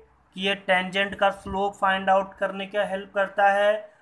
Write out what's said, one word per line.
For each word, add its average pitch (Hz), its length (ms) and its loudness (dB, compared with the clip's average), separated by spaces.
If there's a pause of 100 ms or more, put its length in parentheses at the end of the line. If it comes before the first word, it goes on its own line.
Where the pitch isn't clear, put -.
(360)
कि 185 60 -10
ये 196 160 0
tangent 190 580 0
का 196 160 2
slope 196 440 -4
find 190 340 0
out 190 260 2
करने 196 320 -6
का 208 180 -2
help 196 280 -8
करता 202 380 2
है, 208 500 0